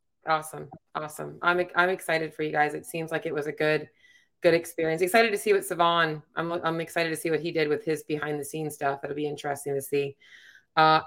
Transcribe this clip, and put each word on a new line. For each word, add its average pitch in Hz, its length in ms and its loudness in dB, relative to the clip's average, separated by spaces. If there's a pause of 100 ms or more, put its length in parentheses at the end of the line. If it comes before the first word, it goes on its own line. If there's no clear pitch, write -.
(280)
Awesome. 151 400 -2 (260)
Awesome. 151 460 -8
I'm, 175 340 2
I'm 180 140 4
excited 160 460 -2
for - 80 -4
you 151 100 -2
guys. 147 220 2
It - 100 -8
seems 160 260 -6
like 156 140 -4
it 165 100 -4
was 147 120 -2
a 151 60 -6
good, 151 360 0 (540)
good 170 120 6
experience. 160 460 0
Excited 226 320 4
to 202 60 -2
see 208 160 2
what 190 100 2
Savon, 170 580 2 (140)
I'm, 165 160 -4
I'm 165 300 -2
excited 165 280 -2
to 156 60 -4
see 165 140 -2
what 151 100 2
he 160 120 -4
did 156 160 2
with 151 160 0
his 151 180 -2
behind 151 360 -4
the 143 60 -6
scenes 151 300 -6
stuff. 139 260 -2
That'll 143 160 -6
be 151 100 -4
interesting 143 480 -6
to 135 80 -2
see. 139 340 -2 (600)
Uh, 156 300 6